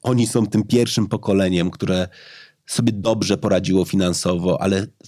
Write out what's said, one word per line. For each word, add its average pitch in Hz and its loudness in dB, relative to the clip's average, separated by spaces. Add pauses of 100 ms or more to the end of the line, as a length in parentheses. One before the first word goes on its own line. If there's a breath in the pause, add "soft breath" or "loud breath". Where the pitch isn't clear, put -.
oni 120 0
są 110 0
tym 107 0
pierwszym 113 0
pokoleniem, 92 0
które 92 -2 (580 loud breath)
sobie 117 0
dobrze 104 0
poradziło 92 2
finansowo, 90 0
ale 98 0 (220)